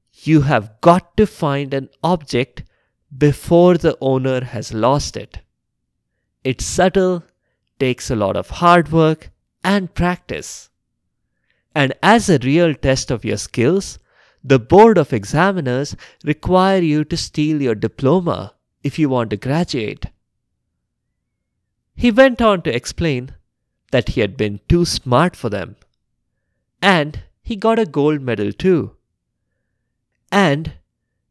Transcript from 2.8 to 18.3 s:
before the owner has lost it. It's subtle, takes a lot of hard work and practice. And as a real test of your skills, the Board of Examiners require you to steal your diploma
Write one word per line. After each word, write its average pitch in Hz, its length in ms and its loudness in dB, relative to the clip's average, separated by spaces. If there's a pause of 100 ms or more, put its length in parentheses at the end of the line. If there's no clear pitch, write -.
before 175 520 4
the 165 220 -2
owner 131 460 -2
has 113 260 -10
lost 120 460 -2
it. - 220 -16 (1040)
It's 131 200 -6
subtle, 185 600 0 (560)
takes 127 320 -4
a 127 40 -2
lot 98 220 -2
of - 240 -10
hard 175 300 4
work 160 400 0 (320)
and 190 300 -2
practice. - 760 -6 (1040)
And 139 200 0 (100)
as 208 260 4
a 156 100 4
real 151 360 2
test 131 360 -2
of 117 140 -6
your 104 120 -2
skills, 156 600 -2 (460)
the 135 160 2
Board 196 380 6
of 151 140 0
Examiners 139 840 -2 (280)
require 185 580 0
you 156 220 0
to 165 140 -6
steal 151 440 -4
your 120 140 0
diploma 127 800 -2 (280)